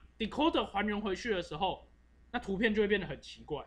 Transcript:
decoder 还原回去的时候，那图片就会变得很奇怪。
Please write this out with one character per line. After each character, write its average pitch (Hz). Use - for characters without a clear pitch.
decoder 269
还 202
原 208
回 208
去 226
的 180
时 151
候， 170
那 240
图 196
片 214
就 214
会 208
变 208
得 175
很 135
奇 -
怪。 131